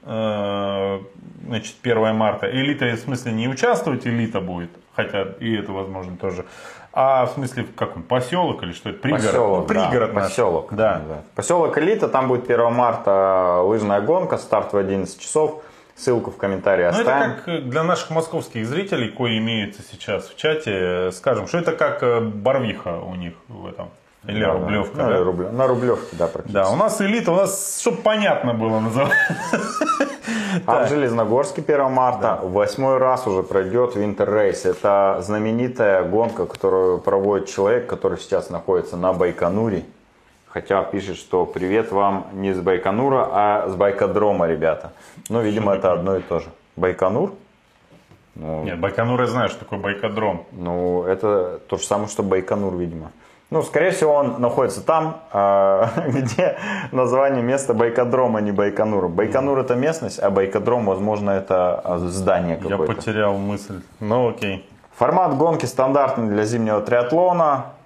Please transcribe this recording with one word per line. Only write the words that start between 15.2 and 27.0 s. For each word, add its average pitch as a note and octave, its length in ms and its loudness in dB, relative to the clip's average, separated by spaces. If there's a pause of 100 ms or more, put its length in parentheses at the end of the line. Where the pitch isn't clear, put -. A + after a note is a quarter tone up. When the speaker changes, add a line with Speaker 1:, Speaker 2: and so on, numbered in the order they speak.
Speaker 2:
часов. D3+ 400 -2 (340)
Ссылку A#2 360 -2
в - 60 -16
комментарии F#2+ 480 2
Speaker 1:
Ну, F2 60 4
это G#3+ 100 2
Speaker 2:
оставим. C3+ 340 2
Speaker 1:
как, - 140 -14
э, E3+ 100 -4
для C#3 240 -2
наших F3 280 -2
московских D#3+ 540 -4
зрителей, D3+ 440 -2
кои A#2 280 -2
имеются A2 440 -4
сейчас - 480 -8
в - 80 -20
чате, D#3 360 0
э, F#2 380 0
скажем, B2 360 -2
что E3+ 100 -2
это E3 160 0
как, D3 300 -2
э, A#2+ 180 2
Барвиха G#2 800 -2
у F2+ 140 -12
них F2 180 -10 (160)
в F#2+ 180 -16
этом. F2+ 220 -14 (360)
Или G#2 140 -4
Speaker 2:
Да, G2+ 80 2
да. D#2+ 60 2
Speaker 1:
Рублевка, G2 440 -2
Speaker 2:
Ну, C#3 60 0
Speaker 1:
да? A#2 120 2
Speaker 2:
или F2+ 80 2
Рубле-, F2+ 280 0
на C3 160 2
Рублевке, A#2+ 480 0
да, E2 120 0
практически. - 260 -8
Speaker 1:
Да, G2 160 4
у A#2+ 80 2
нас G#3 240 2